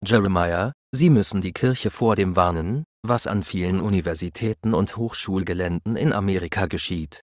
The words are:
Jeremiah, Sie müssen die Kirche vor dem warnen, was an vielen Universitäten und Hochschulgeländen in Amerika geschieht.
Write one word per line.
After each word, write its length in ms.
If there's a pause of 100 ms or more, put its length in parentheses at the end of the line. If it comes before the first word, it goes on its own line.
Jeremiah, 640 (220)
Sie 160
müssen 320
die 120
Kirche 360
vor 260
dem 200
warnen, 480 (200)
was 240
an 160
vielen 360
Universitäten 960
und 240
Hochschulgeländen 960
in 180
Amerika 520
geschieht. 560 (140)